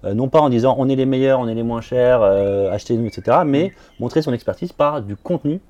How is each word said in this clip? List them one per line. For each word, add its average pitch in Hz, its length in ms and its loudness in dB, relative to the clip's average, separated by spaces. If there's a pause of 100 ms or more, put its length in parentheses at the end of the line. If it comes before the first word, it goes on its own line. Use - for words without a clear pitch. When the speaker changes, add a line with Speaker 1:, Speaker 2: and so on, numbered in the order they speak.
Speaker 1:
euh, 98 80 -4
non 123 160 -2
pas 156 120 4
en 151 80 2
disant 123 300 2
on 135 100 0
est 135 80 0
les 131 100 0
meilleurs, 131 340 2
on 120 60 -4
est 113 80 -4
les 113 80 -4
moins 117 200 -4
chers, 123 400 2
euh, 98 500 2
achetez-nous, 113 340 -4
et 104 40 -6
cetera, 127 340 0
mais 151 240 0
Speaker 2:
Mm. - 340 -16
Speaker 1:
montrer 127 200 -2
son 143 100 -4
expertise 120 400 -6
par 147 300 -2
du 101 120 -8
contenu 160 560 -6